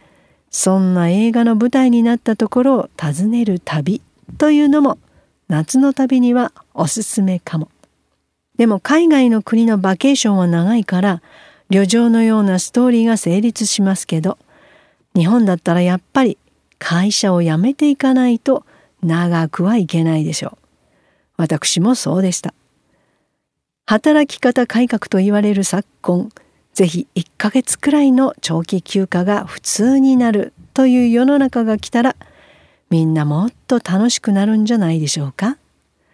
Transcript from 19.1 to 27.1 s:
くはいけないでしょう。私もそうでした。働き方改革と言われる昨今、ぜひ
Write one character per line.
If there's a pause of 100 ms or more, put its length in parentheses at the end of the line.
く
は
い
け
な
い
で
し
ょ
う。 (800)
私
も
そ
う
で
し
た。 (1300)
働
き
方
改
革
と
言
わ
れ
る
昨 (140)
今、 (420)
ぜ
ひ